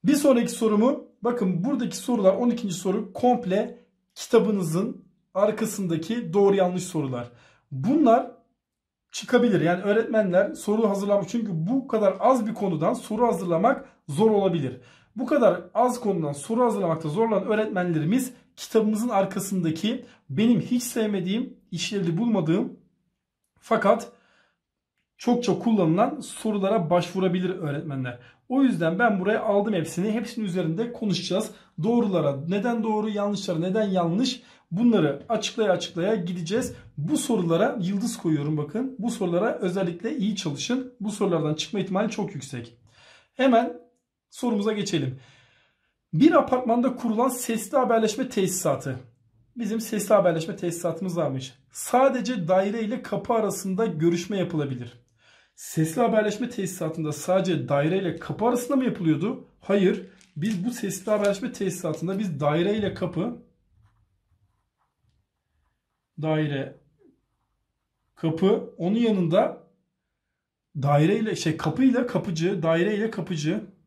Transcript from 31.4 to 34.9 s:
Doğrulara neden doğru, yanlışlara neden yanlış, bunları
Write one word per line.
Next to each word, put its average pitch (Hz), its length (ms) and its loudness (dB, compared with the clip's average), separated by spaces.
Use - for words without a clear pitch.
Doğrulara 190 540 2
neden 220 360 0
doğru, 214 260 0
yanlışlara 202 500 -2
neden 196 300 0
yanlış, 185 540 0
bunları 190 580 2